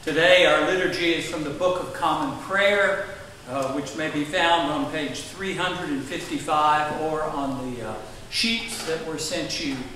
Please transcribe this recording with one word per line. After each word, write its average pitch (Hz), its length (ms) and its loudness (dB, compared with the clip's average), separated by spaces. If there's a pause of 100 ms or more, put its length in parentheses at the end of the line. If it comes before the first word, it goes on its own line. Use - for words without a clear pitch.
Today 170 420 8
our 151 220 6
liturgy 170 480 2
is 147 140 -4
from 165 140 -4
the 147 60 -4
Book 180 320 0
of - 120 -6
Common 156 460 0
Prayer, 196 680 2 (420)
uh, 131 240 -2
which 147 240 -4
may 156 120 -2
be 147 140 -2
found 170 480 2
on 139 200 -2
page 139 320 -4
three 185 300 -6
hundred 175 360 -4
and 135 120 -2
fifty-five 151 1000 0
or 156 220 -2
on 135 520 -4
the, 110 140 -6
uh, 107 60 -6 (340)
sheets 226 580 -2
that 160 180 -2
were 156 120 -6
sent 170 460 -4
you 139 120 -2 (200)